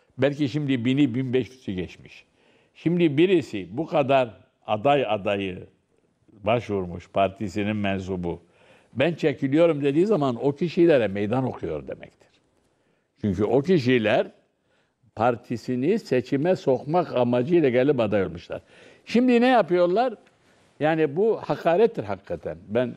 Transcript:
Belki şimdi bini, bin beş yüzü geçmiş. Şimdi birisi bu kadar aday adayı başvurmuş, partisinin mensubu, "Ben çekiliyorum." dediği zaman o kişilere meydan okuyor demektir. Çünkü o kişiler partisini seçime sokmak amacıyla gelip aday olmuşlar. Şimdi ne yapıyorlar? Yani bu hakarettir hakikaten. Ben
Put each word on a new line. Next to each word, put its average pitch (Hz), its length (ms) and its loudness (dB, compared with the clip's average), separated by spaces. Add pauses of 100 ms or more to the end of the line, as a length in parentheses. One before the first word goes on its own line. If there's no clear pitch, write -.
(180)
Belki 143 300 0
şimdi 135 360 -4
bini, 131 300 2
bin 131 180 -4
beş 127 180 -2
yüzü - 220 -12
geçmiş. 82 520 -12 (500)
Şimdi 165 440 0
birisi 143 520 2
bu 143 160 -6
kadar 135 440 2 (360)
aday 120 420 0
adayı 98 580 -4 (680)
başvurmuş, 101 760 -4
partisinin 101 680 -2
mensubu, 92 640 -4 (540)
"Ben 151 200 0
çekiliyorum." 143 680 0
dediği 147 220 2
zaman 139 380 0
o 139 80 0
kişilere 160 560 2
meydan 104 360 -2
okuyor 76 440 -8
demektir. - 400 -18 (920)
Çünkü 101 240 -2
o 120 180 2
kişiler 131 640 2 (920)
partisini 123 840 -2
seçime 143 580 -2
sokmak 143 600 -2
amacıyla 127 520 2
gelip 127 320 2
aday 101 240 0
olmuşlar. 87 380 -10 (420)
Şimdi 240 360 4
ne 247 60 4
yapıyorlar? 196 680 2 (680)
Yani 156 360 0
bu 202 200 2
hakarettir 165 680 0
hakikaten. 85 540 -8 (100)
Ben 117 280 -2